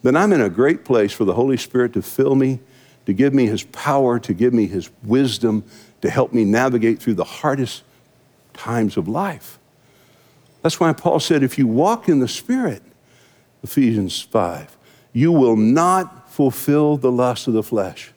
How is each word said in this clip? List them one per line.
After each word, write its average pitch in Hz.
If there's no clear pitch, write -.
Then 127
I'm 202
in 170
a 104
great 123
place 107
for -
the 92
Holy 127
Spirit 123
to 107
fill 135
me, 131
to -
give 135
me 131
his 110
power, 135
to 110
give 120
me 110
his 87
wisdom, 113
to 113
help 127
me 117
navigate 113
through 113
the 90
hardest 139
times 113
of 85
life. 165
That's -
why 165
Paul 165
said, 151
"If 127
you 131
walk 170
in 156
the 127
Spirit," 233
Ephesians 113
five, 85
"you 147
will 127
not 165
fulfill 147
the 127
lust 123
of 120
the 110
flesh." 98